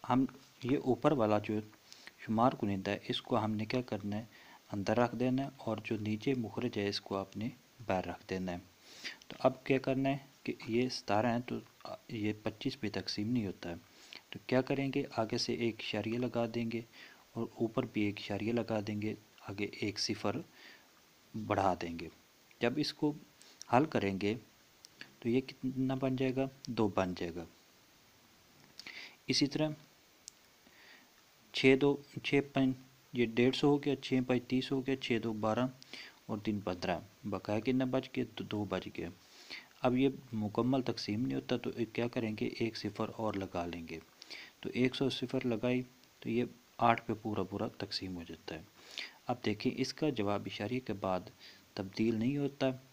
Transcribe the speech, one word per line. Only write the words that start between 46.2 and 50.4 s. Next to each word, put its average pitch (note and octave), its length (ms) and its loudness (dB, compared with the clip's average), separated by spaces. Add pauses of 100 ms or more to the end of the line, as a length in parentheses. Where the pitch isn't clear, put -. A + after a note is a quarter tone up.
तो A#2+ 80 -4
ये A#2 180 2 (320)
आठ A#2 260 6
पे A2+ 80 0
पूरा G#2 280 -2
पूरा G2 260 -2
तकसीम - 460 -6
हो E2+ 100 -8
जाता - 300 -10
है। - 100 -10 (600)
अब A#2+ 180 -2
देखिए, A2 280 0
इसका D3 380 0
जवाब G#2 360 0